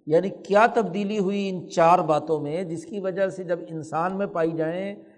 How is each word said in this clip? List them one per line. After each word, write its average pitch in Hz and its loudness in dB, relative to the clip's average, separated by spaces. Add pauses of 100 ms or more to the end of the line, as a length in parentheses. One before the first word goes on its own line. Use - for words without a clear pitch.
یعنی 175 4 (140)
کیا 208 6
تبدیلی 208 0
ہوئی 196 0
ان 185 -6
چار 170 6
باتوں 151 0
میں، 151 -4
جس 165 -8
کی 208 -8
وجہ 190 -2
سے 185 -8
جب 170 -2 (100)
انسان 165 -4
میں 202 -2
پائی 165 0
جائیں 170 -4 (240)